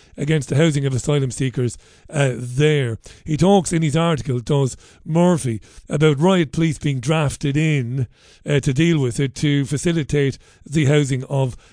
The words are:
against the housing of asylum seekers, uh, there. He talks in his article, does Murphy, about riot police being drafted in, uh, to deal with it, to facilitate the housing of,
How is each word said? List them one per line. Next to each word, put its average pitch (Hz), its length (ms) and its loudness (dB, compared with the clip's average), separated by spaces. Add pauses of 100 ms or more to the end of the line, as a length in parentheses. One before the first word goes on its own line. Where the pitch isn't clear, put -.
(180)
against 147 320 -2
the - 60 0
housing 147 300 2
of 131 80 -2
asylum 135 380 0
seekers, 123 460 -4 (320)
uh, 139 260 0
there. 123 600 0 (280)
He 151 120 -4
talks 190 340 4
in 165 100 0
his 156 140 0
article, 151 440 0
does 135 380 0 (260)
Murphy, 156 580 2 (280)
about 151 300 2
riot 175 320 2
police 165 260 -2
being 139 220 -4
drafted 143 560 -2
in, 139 520 -2 (380)
uh, 143 140 0
to 139 140 0
deal 160 260 2
with 123 200 -2
it, 139 160 -2
to 143 300 0
facilitate 147 720 -2 (280)
the 143 200 0
housing 139 400 2
of, 135 300 -2 (180)